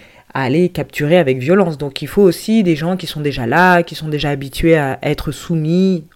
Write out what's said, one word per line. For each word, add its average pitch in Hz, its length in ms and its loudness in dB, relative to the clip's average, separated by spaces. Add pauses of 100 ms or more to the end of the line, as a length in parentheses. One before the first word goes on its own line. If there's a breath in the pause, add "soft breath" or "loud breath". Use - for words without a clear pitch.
(320 soft breath)
à 135 160 -4
les 170 200 2
capturer 151 480 0
avec 131 220 2
violence. 165 380 0
Donc 143 240 -8
il 147 60 -10
faut 202 140 2
aussi 208 420 2
des 170 120 2
gens 165 220 -4
qui 175 80 -8
sont 151 160 -8
déjà 135 240 -4
là, 175 380 4
qui 165 120 -10
sont 156 120 -10
déjà 151 220 -4
habitués 143 480 0
à 139 240 -2
être 147 300 -4
soumis, 170 720 0 (100)